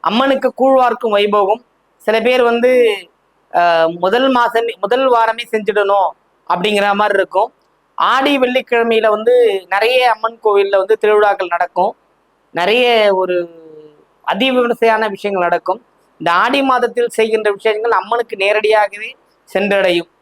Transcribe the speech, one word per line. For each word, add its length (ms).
அம்மனுக்கு 440
கூழ்வார்க்கும் 580
வைபோகம். 460
சில 100
பேர் 220
வந்து, 220
அஹ், 360
முதல் 320
மாசமே, 400
முதல் 300
வாரமே 380
செஞ்சிடணும் 580
அப்படிங்கிற 400
மாதிரி 200
இருக்கும். 280
ஆடி 440
வெள்ளிக்கிழமையில 640
வந்து 180
நிறைய 400
அம்மன் 320
கோவில்ல 380
வந்து 200
திருவிழாக்கள் 520
நடக்கும், 380
நிறைய 300
ஒரு 160
அதிவிமர்சையான 920
விஷயங்கள் 320
நடக்கும். 320
இந்த 100
ஆடி 240
மாதத்தில் 480
செய்கின்ற 400
விஷயங்கள் 460
அம்மனுக்கு 420
நேரடியாகவே 680
சென்றடையும். 640